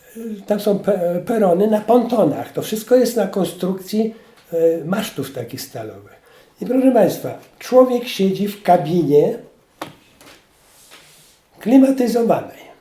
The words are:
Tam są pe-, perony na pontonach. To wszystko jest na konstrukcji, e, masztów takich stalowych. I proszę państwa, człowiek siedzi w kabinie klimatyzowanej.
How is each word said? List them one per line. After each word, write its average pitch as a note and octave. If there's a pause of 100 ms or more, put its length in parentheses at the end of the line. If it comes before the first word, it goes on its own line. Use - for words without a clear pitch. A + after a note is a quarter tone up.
(460)
Tam G#3
są G3
pe-, F3
perony G#3
na G#3+
pontonach. A3
To D3
wszystko A3
jest A#3
na G3+
konstrukcji, F#3+ (380)
e, E3
masztów F3+
takich B2
stalowych. G2+ (420)
I F#3
proszę B3+
państwa, E3 (200)
człowiek B3
siedzi F#3+
w -
kabinie D#3 (2250)
klimatyzowanej. A#3+ (200)